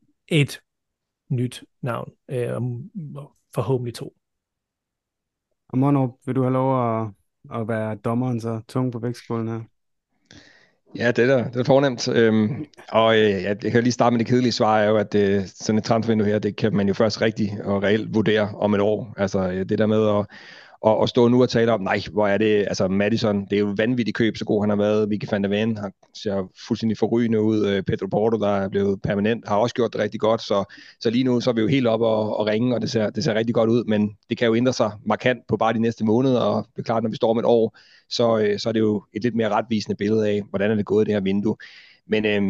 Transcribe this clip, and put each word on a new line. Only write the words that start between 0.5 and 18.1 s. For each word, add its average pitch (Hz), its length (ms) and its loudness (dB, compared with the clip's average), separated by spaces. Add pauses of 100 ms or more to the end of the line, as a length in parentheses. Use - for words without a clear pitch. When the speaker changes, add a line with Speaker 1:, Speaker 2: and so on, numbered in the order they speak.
Speaker 1:
nyt 123 320 -4 (200)
navn, 120 300 -8 (180)
øh, 123 320 -4 (540)
og 139 200 -18 (180)
forhåbentlig 123 400 -4
to. - 220 -14 (1500)
Speaker 2:
Og 131 100 -4
Monrup, 135 320 2 (160)
vil 127 80 -4
du 131 80 2
have 127 100 2
lov 127 500 0
at, 110 60 -6 (460)
at 113 140 -6
være 110 260 -4
dommeren 120 460 -2
så 113 280 -6
tung 127 240 -4
på 120 60 -10
vægtskålen 117 500 -6
her? 113 120 -8 (1400)
Speaker 3:
Ja, 113 140 2
det 117 200 4
er 135 60 4
da, 117 160 0
det 123 80 -10
er 120 40 -2
fornemt. 135 440 2
Øhm, 110 560 2 (240)
og, 113 300 4
øh, 107 120 6
ja, 98 320 -2
jeg 107 100 -2
kan 117 100 4
lige 123 100 2
starte 120 200 2
med 120 60 2
det 113 80 0
kedelige 123 260 2
svar, 110 280 2
er 104 80 4
jo, 110 80 4
at, 101 180 0
øh, 101 320 2
sådan - 320 -2
et 104 60 -2
transfervindue 110 420 0
her, 104 120 0
det 101 180 -2
kan 104 200 0
man 101 120 2
jo 95 60 0
først 110 260 0
rigtig 107 440 -2
og 98 180 0
reelt 107 320 0